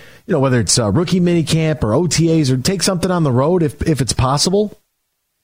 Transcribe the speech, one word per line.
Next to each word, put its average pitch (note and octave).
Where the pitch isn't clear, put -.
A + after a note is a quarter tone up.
you G#3
know, D3+
whether C3
it's G#2+
a G#2+
rookie E3+
mini F3
camp D#3+
or G#2+
O E3+
T D#3+
As C3+
or C3
take F3+
something F#3
on F3
the D3
road D3+
if, -
if D3+
it's B2
possible, F3+